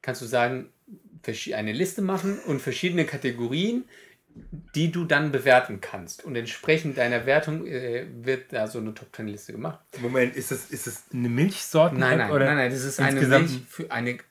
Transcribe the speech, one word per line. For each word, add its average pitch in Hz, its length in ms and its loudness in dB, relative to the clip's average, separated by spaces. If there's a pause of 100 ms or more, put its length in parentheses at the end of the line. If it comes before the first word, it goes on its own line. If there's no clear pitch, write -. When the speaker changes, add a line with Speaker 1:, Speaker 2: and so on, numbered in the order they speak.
Speaker 1:
Kannst 127 200 -6
du 120 40 -10
sagen, 123 440 0 (540)
verschi-, - 300 -6
eine 107 200 -2
Liste 185 280 -2
machen 190 380 -2
und 143 220 -2
verschiedene 170 440 0
Kategorien, 143 800 -2 (920)
die 165 160 2
du 170 120 -2
dann 151 300 2
bewerten 123 480 6
kannst. - 420 -12
Und 135 140 -8
entsprechend 147 600 0
deiner 120 280 0
Wertung, 156 420 0
äh, 127 380 -6 (180)
wird 131 300 -4
da 107 140 -2
so 120 120 -8
eine 107 140 -6
Top-Ten-Liste - 580 -12
gemacht. 113 280 -10 (200)
Speaker 2:
Moment, 123 380 2
ist 127 140 -8
das, 123 200 -8
ist 123 160 -8
das - 160 -12 (100)
eine 123 160 -2
Milchsorten-App 156 680 2
Speaker 1:
Nein, 127 200 4
nein, 110 120 0
Speaker 2:
oder 139 140 4
Speaker 1:
nein, 147 120 2
nein, 127 140 2
das 131 120 -4
ist 135 160 -6
eine 139 120 4
Speaker 2:
insgesamt 139 380 6
Speaker 1:
Milch 127 180 -6
für - 240 -10
eine 123 260 -2 (140)